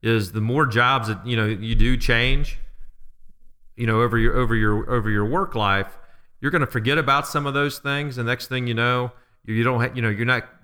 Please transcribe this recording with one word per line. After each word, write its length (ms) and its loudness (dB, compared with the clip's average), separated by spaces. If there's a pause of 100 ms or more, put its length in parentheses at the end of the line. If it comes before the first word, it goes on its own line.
is 280 0
the 100 -4
more 240 2
jobs 440 0
that, 180 -6
you 80 -2
know, 100 2
you 300 -2
do 220 6
change, 640 2 (1160)
you 100 -4
know, 160 2
over 160 2
your, 180 4
over 200 2
your, 340 2
over 220 0
your 140 2
work 280 -2
life, 440 0 (420)
you're 100 -2
gonna 160 2
forget 320 0
about 300 0
some 180 -4
of 80 -4
those 260 -2
things. 360 -6
The 80 -4
next 240 -4
thing 200 -4
you 60 -2
know, 380 0 (320)
you, 100 -6
you 100 2
don't 160 2
ha-, 140 0
you 80 -4
know, 80 2
you're 160 -2
not 220 0 (160)